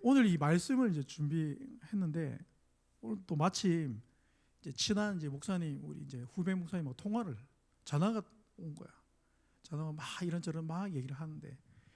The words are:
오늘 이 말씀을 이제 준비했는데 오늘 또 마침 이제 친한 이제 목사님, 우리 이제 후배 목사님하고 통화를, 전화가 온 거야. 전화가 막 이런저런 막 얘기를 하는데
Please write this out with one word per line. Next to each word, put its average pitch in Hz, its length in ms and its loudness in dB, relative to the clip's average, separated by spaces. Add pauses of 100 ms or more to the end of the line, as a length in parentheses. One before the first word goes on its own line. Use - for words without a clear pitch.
오늘 254 240 8
이 175 100 6
말씀을 180 540 4
이제 151 120 2
준비했는데 156 1400 -2 (600)
오늘 220 260 -6
또 165 100 -2
마침 160 640 2 (580)
이제 - 120 -10
친한 208 460 2
이제 151 100 -4
목사님, 147 560 -2
우리 147 180 -10
이제 131 180 -8 (140)
후배 190 200 0
목사님하고 165 420 -4
통화를, 208 400 -4 (480)
전화가 202 380 2 (340)
온 160 180 -10
거야. - 140 -14 (720)
전화가 151 300 -6
막 151 120 -10 (180)
이런저런 165 440 -4
막 180 260 -4
얘기를 135 220 -4
하는데 156 420 -10 (400)